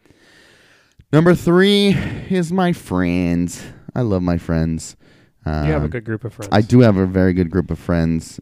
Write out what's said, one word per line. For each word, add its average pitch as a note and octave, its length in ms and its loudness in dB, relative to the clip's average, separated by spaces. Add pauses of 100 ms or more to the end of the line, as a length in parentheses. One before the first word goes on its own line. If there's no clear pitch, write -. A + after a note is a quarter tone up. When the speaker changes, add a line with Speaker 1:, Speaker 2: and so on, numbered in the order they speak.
(1120)
Speaker 1:
Number E3 220 6
three G3 640 2 (340)
is F3 220 -2
my F3+ 220 0
friends. F2 920 -2 (320)
I B2+ 60 -2
love G2+ 200 -2
my F2 160 -2
friends. E2 580 -4 (500)
Speaker 2:
You D#2 80 -6
have D3+ 280 -2
a D3+ 40 -4
Speaker 1:
Um, - 40 -4
Speaker 2:
good A#2+ 140 -10
group A2 220 -8
of G#2+ 80 -12
friends. - 180 -16
Speaker 1:
I G#2 100 2
do A#2+ 200 4
have A2 160 6
a F#2+ 80 2
very F#2 260 2
good F2+ 180 0
group E2 220 -2
of D#2+ 80 -6
friends, E2 640 -2